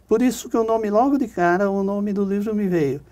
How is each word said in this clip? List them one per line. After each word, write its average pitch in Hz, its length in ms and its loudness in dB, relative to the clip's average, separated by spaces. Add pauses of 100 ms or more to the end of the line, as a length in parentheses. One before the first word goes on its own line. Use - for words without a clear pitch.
Por 226 140 2
isso 247 280 -2
que - 80 -2
o 226 60 2
nome, 220 260 0
logo 262 280 2
de 247 100 -2
cara, 175 420 0
o 196 140 -2
nome 202 300 -2
do 202 100 0
livro 202 320 -2
me 208 120 0
veio, 143 340 0 (100)